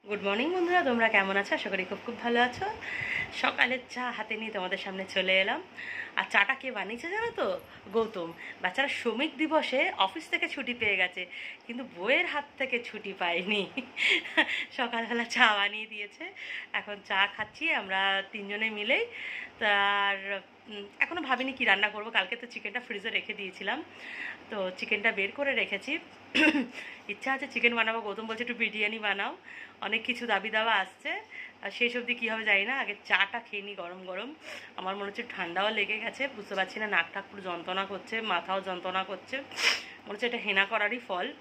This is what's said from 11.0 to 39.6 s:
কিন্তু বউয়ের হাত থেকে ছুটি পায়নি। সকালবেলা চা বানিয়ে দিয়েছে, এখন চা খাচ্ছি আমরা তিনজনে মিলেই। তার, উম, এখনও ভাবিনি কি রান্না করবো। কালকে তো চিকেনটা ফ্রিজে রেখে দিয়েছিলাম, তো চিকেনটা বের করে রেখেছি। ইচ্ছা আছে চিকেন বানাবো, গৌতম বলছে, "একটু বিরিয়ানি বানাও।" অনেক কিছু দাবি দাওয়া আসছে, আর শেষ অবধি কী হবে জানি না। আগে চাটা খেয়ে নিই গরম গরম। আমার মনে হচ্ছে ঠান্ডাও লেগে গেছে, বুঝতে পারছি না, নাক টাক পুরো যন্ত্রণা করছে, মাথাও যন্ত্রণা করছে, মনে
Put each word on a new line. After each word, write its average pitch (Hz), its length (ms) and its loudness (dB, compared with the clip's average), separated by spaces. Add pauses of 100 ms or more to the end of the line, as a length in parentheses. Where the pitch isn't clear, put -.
কিন্তু 247 160 -8 (120)
বউয়ের 254 300 4
হাত 294 200 -4 (120)
থেকে 254 280 0
ছুটি 208 340 -8
পায়নি। 185 460 2 (1120)
সকালবেলা 233 460 0
চা 233 240 6
বানিয়ে 208 380 2
দিয়েছে, 220 480 -12 (400)
এখন 208 220 -4 (120)
চা 196 200 6 (100)
খাচ্ছি 302 360 0
আমরা 196 580 2
তিনজনে 208 380 -2
মিলেই। 226 360 2 (540)
তার, 202 840 4 (260)
উম, 202 180 -10 (140)
এখনও 339 220 2
ভাবিনি 262 300 0
কি 262 140 0
রান্না 202 240 6
করবো। 214 220 -6
কালকে 208 240 0
তো 240 120 -12
চিকেনটা 226 320 -6
ফ্রিজে 226 300 -6
রেখে 208 240 -10
দিয়েছিলাম, 196 500 -6 (680)
তো 190 280 -2
চিকেনটা 214 340 0
বের 196 200 -2
করে 277 240 0
রেখেছি। 208 420 -2 (1120)
ইচ্ছা 262 260 -2
আছে 269 180 -4
চিকেন 240 240 4
বানাবো, 226 260 2
গৌতম 214 260 -6
বলছে, 220 160 -4
"একটু 240 100 -4
বিরিয়ানি 214 460 0
বানাও।" 208 380 -2 (440)
অনেক 220 220 -2
কিছু 240 240 -4
দাবি 202 220 2
দাওয়া 220 240 2
আসছে, 285 480 -2 (400)
আর 202 100 -6
শেষ 240 240 0
অবধি 240 200 0
কী 233 140 -4
হবে 220 140 -2
জানি 202 220 4
না। 262 140 -2
আগে 208 160 -4 (100)
চাটা 196 340 2
খেয়ে 208 240 -8
নিই 202 120 -10
গরম 185 300 -10
গরম। 180 280 -8 (440)
আমার 185 180 -2
মনে 202 100 -4
হচ্ছে 202 240 -6
ঠান্ডাও 185 400 0
লেগে 214 300 0
গেছে, 233 360 -4
বুঝতে 202 200 -8
পারছি 190 240 0
না, 214 80 -2
নাক 175 260 4
টাক 196 180 -6
পুরো 202 100 -14
যন্ত্রণা 185 440 -2
করছে, 202 360 -6
মাথাও 190 400 0
যন্ত্রণা 185 420 -2
করছে, 190 340 -8
মনে - 720 -2